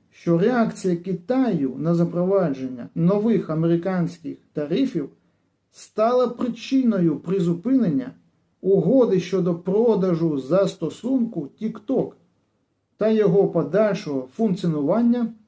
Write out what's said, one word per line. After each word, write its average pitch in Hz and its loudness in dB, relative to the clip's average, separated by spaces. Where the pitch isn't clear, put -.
що 170 0
реакція 208 0
Китаю 185 -2
на 160 0
запровадження 170 -2
нових 202 0
американських 170 -2
тарифів 156 -2
стала 240 0
причиною 233 0
призупинення 175 0
угоди 190 4
щодо 175 -2
продажу 180 0
застосунку 175 -2
TikTok 220 -4
та 220 0
його 202 4
подальшого 160 -2
функціонування 214 0